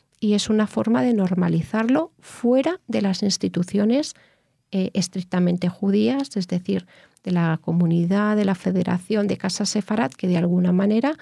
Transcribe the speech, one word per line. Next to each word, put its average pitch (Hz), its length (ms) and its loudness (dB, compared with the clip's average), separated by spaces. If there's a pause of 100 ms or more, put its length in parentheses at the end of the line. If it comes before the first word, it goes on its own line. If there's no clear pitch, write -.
(200)
y 208 140 2
es 208 140 0
una 214 180 2
forma 226 360 0
de 247 120 2
normalizarlo 196 1080 0
fuera 262 680 0
de 214 140 0
las 190 200 0
instituciones, 202 920 0 (560)
eh, 190 220 -2
estrictamente 180 760 -2
judías, 214 680 0
es 185 120 -2
decir, 185 380 -4 (420)
de 180 60 0
la 165 260 0
comunidad, 170 760 0
de 208 100 2
la 196 80 0
Federación 185 720 -2
de 185 100 -2
Casas 190 320 -4
Sefarad, 208 440 -2
que - 160 -4
de 180 100 2
alguna 180 340 2
manera, 214 500 2